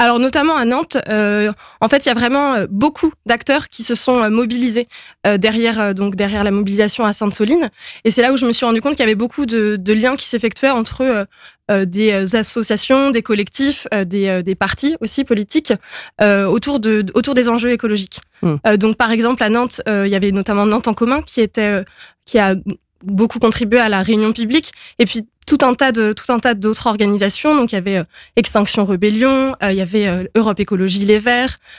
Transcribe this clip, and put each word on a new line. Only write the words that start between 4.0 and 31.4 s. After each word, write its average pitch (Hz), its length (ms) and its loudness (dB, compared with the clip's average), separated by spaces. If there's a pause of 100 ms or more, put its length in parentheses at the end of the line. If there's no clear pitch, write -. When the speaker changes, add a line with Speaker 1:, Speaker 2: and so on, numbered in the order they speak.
Speaker 1:
euh, 214 80 2
mobilisés, 233 560 0 (400)
euh, 208 120 2
derrière, 220 420 0
euh, 202 120 0
donc 196 220 -4
derrière 202 300 -2
la 202 80 0
mobilisation 202 520 0
à 208 80 2
Sainte-Soline. 220 560 0 (360)
Et 226 80 2
c'est 233 100 4
là 254 100 4
où 277 40 2
je 247 100 0
me 233 60 2
suis 226 120 -2
rendu 226 160 2
compte 277 120 0
qu'il 277 80 -2
y - 20 2
avait 220 140 2
beaucoup 240 280 -4
de, 220 300 0
de 196 180 0
liens 233 220 2
qui - 120 -6
s'effectuaient 240 440 -2
entre, 233 300 -2
euh, 240 240 0 (480)
euh, 196 120 2
des, 202 280 0
euh, 190 260 0
associations, 233 720 0
des 233 120 0
collectifs, 233 680 -2
euh, 202 120 0
des, 196 240 -2
euh, 185 140 0
des 185 120 -2
partis 269 460 -2
aussi 247 240 -4
politiques, 233 480 0 (480)
euh, 202 260 4
autour 240 320 0
de, 214 260 0 (100)
autour 254 200 0
des 247 140 2
enjeux 233 240 0
écologiques. 214 480 -4 (220)
Speaker 2:
Hmm. 160 120 2 (140)
Speaker 1:
Euh, 208 80 4
donc, 214 180 2
par 226 160 0
exemple, 233 320 0
à 214 60 2
Nantes, 233 400 -2
euh, 202 180 0
il 202 60 -2
y - 20 2
avait 196 160 0
notamment 202 340 0
Nantes 214 220 0
en 214 80 0
commun 262 280 0
qui - 180 -4
était, 220 220 0
euh, 202 200 -2 (420)
qui - 140 0
a 196 160 2 (480)
beaucoup 202 380 0
contribué 226 400 2
à 226 80 2
la 196 140 0
réunion 214 300 2
publique. 233 380 -2 (300)
Et 233 60 2
puis, 220 200 -4 (200)
tout - 160 2
un 254 100 4
tas 262 200 0
de, 220 200 0
tout - 180 -6
un 240 100 2
tas 247 120 2
d'autres 214 360 -2
organisations. 208 680 0
Donc, 240 160 0
il 208 40 -2
y - 20 -2
avait, 190 200 -2
euh, 170 60 -2 (320)
Extinction 208 480 2
Rebellion, 220 800 2
euh, 196 100 0
il 196 60 0
y - 20 0
avait, 202 260 0
euh, 185 180 -2 (100)
Europe 214 260 2
Écologie 190 460 -2
Les 214 120 6
Verts, 247 400 0 (200)